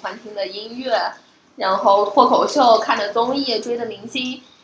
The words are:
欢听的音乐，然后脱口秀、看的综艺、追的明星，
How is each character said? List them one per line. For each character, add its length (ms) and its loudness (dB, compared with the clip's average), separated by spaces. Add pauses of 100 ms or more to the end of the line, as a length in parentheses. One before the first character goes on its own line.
欢 160 -10
听 160 -16
的 120 -4
音 300 -12
乐， 380 -2 (400)
然 240 0
后 320 4
脱 180 4
口 200 2
秀、 300 4
看 200 -2
的 140 -4
综 220 -2
艺、 260 -4
追 160 -6
的 100 -6
明 220 -12
星， 340 -8 (220)